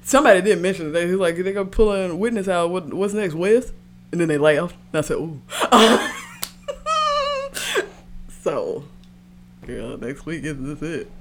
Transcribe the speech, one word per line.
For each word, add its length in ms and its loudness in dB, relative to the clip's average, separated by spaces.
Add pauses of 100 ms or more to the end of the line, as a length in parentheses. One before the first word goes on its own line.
Somebody 380 6
did 200 2
mention 320 -2
that. 140 0
He's 80 0
like, 200 2
"They 160 -2
gonna 180 -2
pull 240 4
in 260 -2
witness 280 -2
out. 220 2
What, 240 -4
what's 200 -2
next, 200 -2
Wes?" 380 2 (400)
And 100 -2
then 60 2
they 100 2
laughed. 380 4 (180)
And 60 0
I 20 2
said, 160 -4
"Ooh." 240 -6 (300)
<laughs> 400 6 (2250)
So, 440 -4 (800)
girl, 320 -10
next 280 -10
week 200 -8
is 120 -6
this 240 -8
it. 400 -8